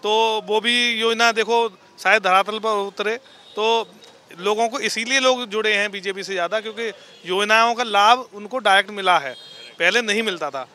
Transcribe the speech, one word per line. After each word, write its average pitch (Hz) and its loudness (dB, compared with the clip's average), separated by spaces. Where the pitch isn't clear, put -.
तो 220 0
वो 214 0
भी 240 0
योजना 226 2
देखो 220 0
शायद 202 2
धरातल 190 2
पर 220 -2
उतरे। 202 -4
तो 226 0
लोगों 214 0
को, 254 -6
इसीलिए 226 -2
लोग 254 0
जुड़े 214 -2
हैं 202 -2
बीजेपी 196 -8
से 180 -10
ज़्यादा, 185 -4
क्योंकि 214 -10
योजनाओं 214 4
का 233 -4
लाभ 220 4
उनको 208 -8
direct 202 2
मिला 190 2
है, 139 -4
पहले 190 2
नहीं 214 -2
मिलता 170 -4
था। 135 -10